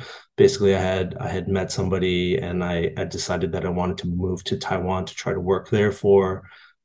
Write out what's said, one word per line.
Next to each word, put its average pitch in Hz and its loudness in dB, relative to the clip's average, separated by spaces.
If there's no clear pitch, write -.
Basically, 98 6
I 95 2
had, 92 -2
I 85 -6
had 87 -4
met 95 0
somebody, 90 0
and 90 -4
I, 85 -2
I 87 -4
decided 85 -4
that 92 -4
I - -2
wanted 90 -2
to 90 -6
move 90 -2
to - -4
Taiwan 92 -2
to - -12
try - -4
to 90 -4
work 92 0
there 104 2
for, 98 2